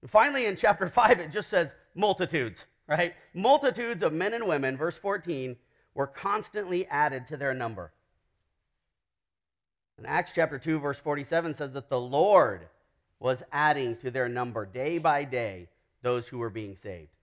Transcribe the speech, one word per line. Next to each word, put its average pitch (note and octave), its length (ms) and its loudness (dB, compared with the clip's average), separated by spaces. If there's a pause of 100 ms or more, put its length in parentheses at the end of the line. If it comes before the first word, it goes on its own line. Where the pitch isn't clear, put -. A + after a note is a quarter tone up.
And - 100 -18
finally B3+ 340 4
in G3 120 -2
chapter G3+ 300 2
five, G#3 320 6
it D#3 120 -8
just G3+ 180 -6
says E3+ 240 0 (220)
multitudes, E3 680 0 (220)
right? E3+ 280 0 (180)
Multitudes A#3 720 2
of E3 80 2
men F3+ 220 -2
and A#3 120 -4
women, C#3 300 0
verse D#3+ 220 -4
fourteen, D#3+ 580 -6 (380)
were C#3 140 -4
constantly G3 800 -4
added C#3+ 400 0
to D3 100 -10
their C3+ 160 -2
number. A2+ 380 -8 (2000)
In - 80 -18
Acts D#3+ 280 -2
chapter D3+ 240 0
two, D#3 220 -2
verse C#3+ 180 -4
forty-seven D3+ 580 -2
says C#3 180 -8
that C3+ 160 -10
the B2+ 100 0
Lord B2 680 4 (520)
was B2+ 320 -2
adding C#3+ 460 2
to B2+ 120 -8
their B2 200 -2
number A#2+ 360 -4
day C3 320 -4
by D3+ 280 2
day A2 420 -6 (340)
those B2 260 -2
who B2+ 100 -12
were A#2 120 -4
being G2+ 260 -10
saved. F2 340 -14 (140)